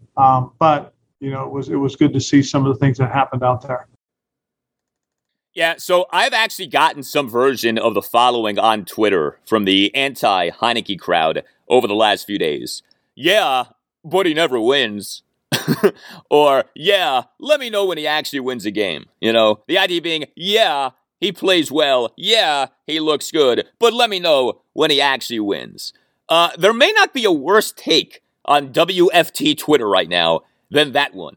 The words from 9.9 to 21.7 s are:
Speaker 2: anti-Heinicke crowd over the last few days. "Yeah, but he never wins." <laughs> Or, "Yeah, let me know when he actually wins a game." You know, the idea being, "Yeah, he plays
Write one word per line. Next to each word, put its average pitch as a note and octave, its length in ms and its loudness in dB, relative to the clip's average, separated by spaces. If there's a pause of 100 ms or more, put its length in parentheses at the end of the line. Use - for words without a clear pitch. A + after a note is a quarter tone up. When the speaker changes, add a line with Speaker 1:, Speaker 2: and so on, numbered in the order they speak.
Speaker 2:
anti-Heinicke A2+ 1040 -2
crowd D#2+ 420 0 (260)
over A#2+ 200 4
the G#2 60 0
last G#2 320 0
few G2+ 120 -6
days. D2+ 440 -6 (340)
"Yeah, D3 480 0 (400)
but F3+ 220 0
he D#3 80 0
never D3+ 260 0
wins." A2 600 -2 (280)
<laughs> - 420 -2 (380)
Or, C#3+ 340 4 (120)
"Yeah, D#3+ 460 0 (180)
let C#4+ 180 0
me B3 120 -8
know G3+ 160 -2
when E3+ 120 -4
he D3+ 80 -6
actually D3+ 340 -4
wins B2 260 -6
a A2 40 -4
game." F#2 360 -4 (140)
You A2+ 120 0
know, A2 340 2
the E3+ 120 0
idea F3+ 220 -2
being, D#3 260 -6 (100)
"Yeah, E3+ 540 -2 (280)
he F#3+ 140 -4
plays E3+ 400 0